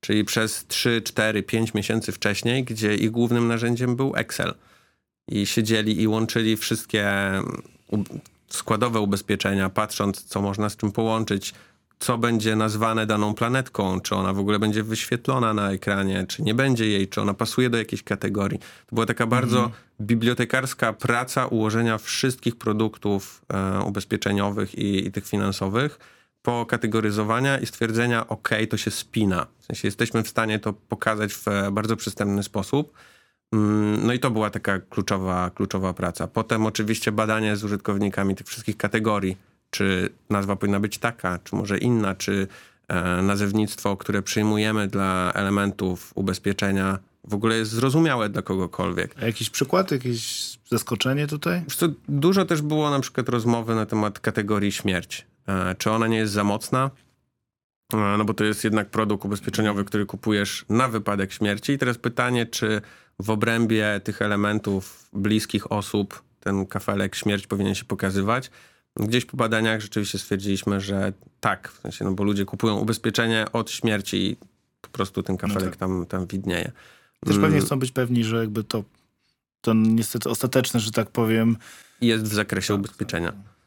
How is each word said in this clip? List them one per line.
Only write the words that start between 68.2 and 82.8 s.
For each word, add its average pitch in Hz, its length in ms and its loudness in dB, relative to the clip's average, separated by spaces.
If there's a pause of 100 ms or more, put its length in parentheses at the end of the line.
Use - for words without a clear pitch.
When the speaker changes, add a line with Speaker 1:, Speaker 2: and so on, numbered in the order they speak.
Speaker 1:
Gdzieś 120 280 0
po - 120 -14
badaniach 110 440 2
rzeczywiście 104 380 -4
stwierdziliśmy, 98 640 -2
że 98 320 -2 (280)
tak, - 320 -2
w - 80 -20
sensie, - 240 -8
no 98 80 0
bo 95 120 -2
ludzie 101 200 0
kupują 104 320 0
ubezpieczenie 113 760 0
od 113 180 -2
śmierci 104 460 -2
i 98 200 -2 (440)
po - 80 -20
prostu 95 340 -4
ten 95 120 -2
Speaker 2:
No 92 40 -4
Speaker 1:
kafelek 101 320 -2
Speaker 2:
tak. - 60 -14
Speaker 1:
tam, 92 300 -4
tam 92 200 -6
widnieje. 95 460 -4 (540)
Speaker 2:
Też - 100 4
pewnie 123 100 6 (100)
Speaker 1:
Mm. 143 100 4
Speaker 2:
chcą 143 120 0
być 123 140 -2
pewni, 120 320 2
że 110 120 0
jakby 110 280 -2
to, 104 200 -4 (760)
to 113 140 2
niestety 110 560 4
ostateczne, 123 500 2
że 107 100 -2
tak 113 200 0
powiem, 113 460 4 (440)
Speaker 1:
Jest 113 240 4
w 104 100 -2
zakresie 104 400 0
Speaker 2:
Tak, 101 60 2